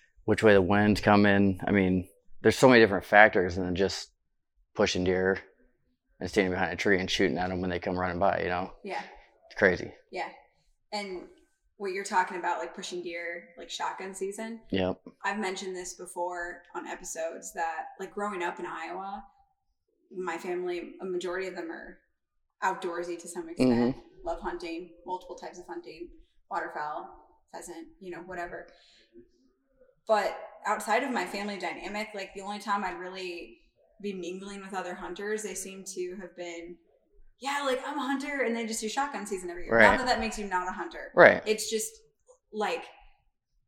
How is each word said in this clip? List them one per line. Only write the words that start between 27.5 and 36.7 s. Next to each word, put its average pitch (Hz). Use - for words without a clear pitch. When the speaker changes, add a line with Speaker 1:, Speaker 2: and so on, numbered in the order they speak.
Speaker 2:
pheasant, -
you 185
know, 165
whatever. 175
But 208
outside 220
of 262
my 180
family 202
dynamic, 190
like, 190
the 202
only 202
time 208
I'd 175
really 180
be 196
mingling 190
with 202
other 180
hunters, 202
they 190
seem 190
to 180
have -
been, 170